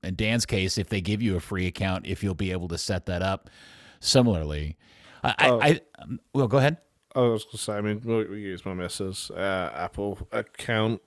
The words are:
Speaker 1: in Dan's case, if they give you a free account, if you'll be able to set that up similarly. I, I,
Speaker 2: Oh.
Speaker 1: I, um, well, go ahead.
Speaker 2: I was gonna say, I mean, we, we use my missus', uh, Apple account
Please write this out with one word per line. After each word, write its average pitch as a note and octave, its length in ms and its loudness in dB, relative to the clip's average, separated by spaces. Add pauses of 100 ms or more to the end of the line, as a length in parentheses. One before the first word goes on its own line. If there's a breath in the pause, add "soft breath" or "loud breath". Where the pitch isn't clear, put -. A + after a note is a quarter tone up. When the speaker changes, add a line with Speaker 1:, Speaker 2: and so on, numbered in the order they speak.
Speaker 1:
in F2+ 140 -4
Dan's A2 280 0
case, F#2+ 340 0
if G2+ 100 -2
they G#2 120 0
give G#2 220 0
you G#2 120 2
a E2+ 60 0
free F#2 260 -2
account, F#2 400 -2
if - 160 -4
you'll G2 120 0
be F#2+ 180 -2
able F2+ 160 -4
to E2+ 100 -6
set - 280 -4
that F2+ 160 -2
up F#2+ 280 -2 (500 loud breath)
similarly. D#2 760 2 (480 loud breath)
I, A#2+ 140 2
I, D3+ 100 8
Speaker 2:
Oh. A#2+ 120 4
Speaker 1:
I, D3+ 200 6 (180)
um, - 220 -10 (140)
well, C3+ 120 2
go C3+ 120 4
ahead. D3 180 4 (380)
Speaker 2:
I C3 60 2
was A2+ 240 2
gonna - 140 -14
say, - 160 -4
I G#2 80 -2
mean, G#2+ 220 -2
we, A2+ 200 0
we G2+ 160 -10
use F#2+ 240 -8
my F#2+ 80 -6
missus', F#2 580 -6
uh, F#2 440 -2
Apple G2 440 -6 (140)
account A2 760 -2